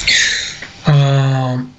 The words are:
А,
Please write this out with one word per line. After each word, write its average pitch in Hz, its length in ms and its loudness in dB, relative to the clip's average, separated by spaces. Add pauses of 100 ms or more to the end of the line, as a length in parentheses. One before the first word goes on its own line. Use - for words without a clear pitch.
(880)
А, 135 680 2 (220)